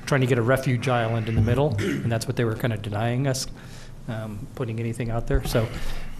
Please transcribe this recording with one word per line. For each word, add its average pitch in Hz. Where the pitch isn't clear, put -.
trying 139
to 131
get 120
a 117
refuge 127
island 117
in 110
the 104
middle, 123
and 101
that's 113
what 123
they 123
were 113
kind 120
of 104
denying 117
us, 131
um, 110
putting 113
anything 117
out 117
there. 117
So 113